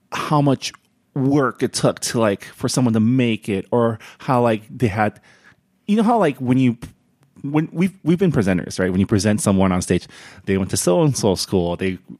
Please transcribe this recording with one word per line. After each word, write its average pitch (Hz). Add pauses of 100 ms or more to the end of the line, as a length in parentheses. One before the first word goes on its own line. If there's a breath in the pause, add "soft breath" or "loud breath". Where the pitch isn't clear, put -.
(120)
how -
much 139 (420)
work 135
it 120
took -
to, -
like, 101
for -
someone 123
to 113
make 117
it, 95
or 117 (200 loud breath)
how, 123
like, 113
they -
had, 104 (680 soft breath)
you 208
know 226
how, 233
like, 160
when 127
you, 123 (680)
when 151
we've, 175
we've 165
been 180
presenters, 92
right? 92
When 92
you 95
present 104
someone 95
on 90
stage, - (400 loud breath)
they 98
went 95
to 101
so-and-so 156
school, 87
they 92 (220)